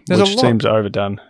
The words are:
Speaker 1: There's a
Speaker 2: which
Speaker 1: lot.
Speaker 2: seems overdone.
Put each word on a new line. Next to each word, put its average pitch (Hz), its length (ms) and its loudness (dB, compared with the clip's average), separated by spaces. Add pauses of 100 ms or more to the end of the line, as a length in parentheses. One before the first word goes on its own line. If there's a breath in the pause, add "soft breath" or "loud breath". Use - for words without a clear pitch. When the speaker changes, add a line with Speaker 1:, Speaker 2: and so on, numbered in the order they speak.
Speaker 1:
There's 180 140 0
a 202 60 6
Speaker 2:
which 196 100 0
Speaker 1:
lot. 240 60 0
Speaker 2:
seems 113 240 2
overdone. 101 540 -2 (100)